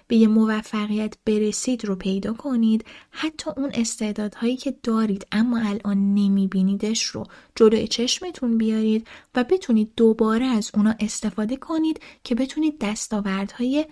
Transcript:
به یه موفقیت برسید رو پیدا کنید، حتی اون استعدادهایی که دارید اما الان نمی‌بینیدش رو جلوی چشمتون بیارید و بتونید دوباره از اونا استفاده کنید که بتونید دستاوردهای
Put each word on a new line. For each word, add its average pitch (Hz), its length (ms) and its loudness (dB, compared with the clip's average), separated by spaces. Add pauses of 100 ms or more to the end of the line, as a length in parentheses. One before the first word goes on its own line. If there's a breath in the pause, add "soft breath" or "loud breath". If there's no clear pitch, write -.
به 233 100 2
یه 220 120 8
موفقیت 214 880 0 (100)
برسید 214 600 -2
رو 202 120 -2
پیدا 196 360 -4
کنید، 226 520 0 (260 loud breath)
حتی 311 460 -8
اون 269 180 -4
استعدادهایی 226 800 -4
که 262 260 -6
دارید 220 500 0
اما 233 260 2
الان 202 560 0
نمی‌بینیدش 196 880 2
رو - 240 -8 (300 loud breath)
جلوی 220 320 6
چشمتون 247 720 -2
بیارید 220 480 2 (280 loud breath)
و 247 100 2
بتونید 240 520 2
دوباره 226 500 4
از 226 280 0
اونا 214 260 4
استفاده 214 560 -4
کنید 320 440 -2 (240 loud breath)
که 247 100 -2
بتونید 294 440 -2
دستاوردهای 214 1120 -2